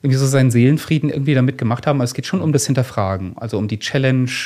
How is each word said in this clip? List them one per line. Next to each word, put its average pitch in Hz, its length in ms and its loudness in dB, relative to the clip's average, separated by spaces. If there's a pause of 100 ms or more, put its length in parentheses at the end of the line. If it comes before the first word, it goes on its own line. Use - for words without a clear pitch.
irgendwie 131 180 2
so 135 80 2
seinen 131 240 4
Seelenfrieden 147 580 2
irgendwie 139 240 -2
damit 127 240 2
gemacht 120 300 -2
haben. 143 100 2
Aber 123 80 0
es 120 80 -4
geht - 140 -8
schon 190 140 -2
um 156 120 0
das - 140 0
Hinterfragen, 98 720 -2
also 117 200 -6
um 107 100 -2
die 107 120 -4
Challenge 131 500 0 (160)